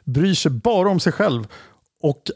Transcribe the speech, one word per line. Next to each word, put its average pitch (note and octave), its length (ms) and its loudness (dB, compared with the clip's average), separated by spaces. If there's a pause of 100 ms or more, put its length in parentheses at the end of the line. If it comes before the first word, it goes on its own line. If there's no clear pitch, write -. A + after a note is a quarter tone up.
bryr D#3 280 0
sig D#3+ 180 0
bara F#3+ 380 0
om F3+ 100 2
sig E3+ 140 0
själv A#2 340 0 (540)
och D3 220 -2 (120)